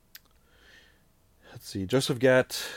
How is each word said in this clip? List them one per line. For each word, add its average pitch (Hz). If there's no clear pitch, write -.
let's -
see. 98
Joseph 127
Gatt, 127